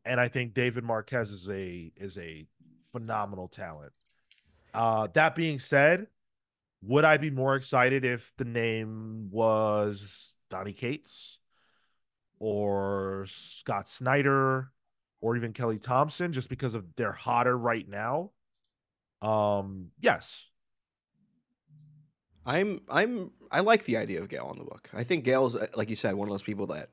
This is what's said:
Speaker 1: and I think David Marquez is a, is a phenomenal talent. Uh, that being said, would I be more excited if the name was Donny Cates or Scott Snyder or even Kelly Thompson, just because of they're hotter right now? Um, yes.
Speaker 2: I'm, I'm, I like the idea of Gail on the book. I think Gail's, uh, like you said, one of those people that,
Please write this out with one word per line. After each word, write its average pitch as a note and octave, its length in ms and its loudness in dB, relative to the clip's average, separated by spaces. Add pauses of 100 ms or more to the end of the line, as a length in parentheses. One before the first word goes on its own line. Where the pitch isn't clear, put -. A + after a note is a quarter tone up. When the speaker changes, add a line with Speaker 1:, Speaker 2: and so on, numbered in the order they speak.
Speaker 1:
and B2 160 2
I A#2+ 80 4
think A#2+ 240 -4
David A#2+ 320 0
Marquez A2+ 460 -2
is F#2+ 180 -12
a, F2 480 -8
is F#2+ 220 -12
a D#2+ 280 -14 (380)
phenomenal G#2 640 -6
talent. D#2 440 -14 (840)
Uh, A2 400 2
that D#3+ 200 6
being D#3+ 240 -2
said, D#3 500 4 (720)
would C3 220 6
I D#3 120 8
be D3 140 -2
more C3+ 260 2
excited C3 480 2
if B2 320 -2
the C3 80 -4
name A2 840 -4
was G#2+ 1040 0 (140)
Donny G2 220 -8
Cates - 680 -8 (1000)
or G2 920 -2
Scott - 600 -8
Snyder C3+ 840 2 (500)
or A#2 160 0
even A#2 160 -4
Kelly A2+ 280 -2
Thompson, D3+ 520 0
just C3 160 -6
because B2+ 260 -4
of G#2 100 -8 (100)
they're A2 180 -2
hotter A#2+ 460 2
right A#2 300 0
now? A#2+ 420 -4 (880)
Um, G2+ 680 0 (120)
yes. - 480 0 (2000)
Speaker 2:
I'm, F3+ 420 0
I'm, G3+ 420 0 (200)
I D3 100 2
like A3 240 6
the A#2 120 2
idea G2 260 -2
of G2 60 -10
Gail B1 180 -8
on - 120 -10
the - 60 -14
book. - 300 -16
I A#2+ 100 -4
think D3 200 0
Gail's, C3 320 4
uh, G#2 100 -2 (100)
like G#2+ 140 0
you G#2+ 60 -4
said, G2+ 180 0
one G2+ 140 -2
of G2+ 40 -4
those G2 100 -4
people G2+ 260 -6
that, D2+ 240 -8